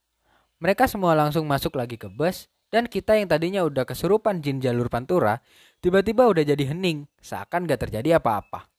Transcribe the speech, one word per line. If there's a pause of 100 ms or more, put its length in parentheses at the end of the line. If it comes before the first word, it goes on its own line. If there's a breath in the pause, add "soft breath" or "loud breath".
(640)
mereka
semua
langsung
masuk
lagi
ke
bus, (220)
dan
kita
yang
tadinya
udah
kesurupan
jin
jalur
pantura, (400 soft breath)
tiba-tiba
udah
jadi
hening, (160)
seakan
gak
terjadi
apa-apa.